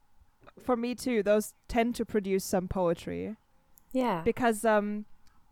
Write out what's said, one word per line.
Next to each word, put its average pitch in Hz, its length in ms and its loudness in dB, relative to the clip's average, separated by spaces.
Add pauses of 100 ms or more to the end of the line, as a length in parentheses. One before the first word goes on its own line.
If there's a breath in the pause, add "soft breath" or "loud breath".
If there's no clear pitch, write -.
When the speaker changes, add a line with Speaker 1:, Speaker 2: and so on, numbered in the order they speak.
(580)
Speaker 1:
for 254 180 0
me 240 180 -2
too, 226 280 0
those 208 300 2 (160)
tend 233 280 2
to 226 80 -2
produce 190 400 0
some 185 220 0
poetry. 180 680 -2 (560)
Speaker 2:
Yeah. 226 320 0
Speaker 1:
Because, 233 400 0
um, 208 400 2 (460)